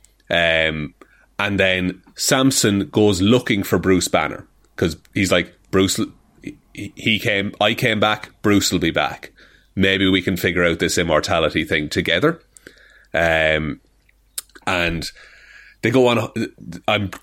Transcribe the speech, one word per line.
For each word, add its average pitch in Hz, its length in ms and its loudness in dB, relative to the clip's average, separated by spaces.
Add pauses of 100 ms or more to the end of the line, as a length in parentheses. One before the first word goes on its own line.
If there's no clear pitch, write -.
(300)
Um, 80 640 0 (460)
and 101 200 -2
then 92 420 0 (140)
Samson 123 760 2
goes 104 320 4
looking 110 420 2
for 101 140 0
Bruce 92 300 2
Banner - 400 -2 (280)
'cause 82 220 -2 (160)
he's 95 180 0
like, 90 220 0 (180)
"Bruce, 95 280 2 (420)
he, - 540 -16
he 110 240 0
came, 101 420 -2
I 107 140 2
came 110 240 0
back, 107 320 -2 (100)
Bruce 104 300 2
will 92 80 -2
be 82 120 0
back. 76 400 -4 (440)
Maybe 95 340 2
we 95 140 2
can 92 140 -2
figure 87 260 -2
out 85 160 0
this 85 180 0
immortality 82 680 0
thing 76 260 -4
together." 85 520 -2 (720)
Um, 78 680 0 (840)
and 85 440 -2 (720)
they 143 100 0
go 127 160 4
on, 117 240 0 (560)
I'm 104 240 0 (120)